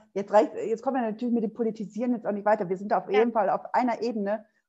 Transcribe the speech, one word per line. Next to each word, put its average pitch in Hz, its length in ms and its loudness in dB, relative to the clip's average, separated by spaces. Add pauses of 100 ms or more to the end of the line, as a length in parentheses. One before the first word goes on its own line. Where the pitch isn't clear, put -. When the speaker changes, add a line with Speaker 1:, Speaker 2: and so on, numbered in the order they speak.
(140)
Speaker 1:
jetzt 196 180 -6
reicht, 214 240 6
jetzt - 280 -4
kommen 269 180 -2
wir 226 80 -2
natürlich 226 240 -2
mit 233 100 2
dem 220 100 -2
Politisieren 226 600 -2
jetzt 220 140 -4
auch 208 60 0
nicht 202 120 -6
weiter. 208 240 2
Wir 185 80 -2
sind 202 160 -8
auf 190 160 -2
Speaker 2:
Ja. 196 100 4
Speaker 1:
jeden 233 120 4
Fall 202 180 2
auf - 240 -2
einer 233 280 0
Ebene 214 440 -4 (240)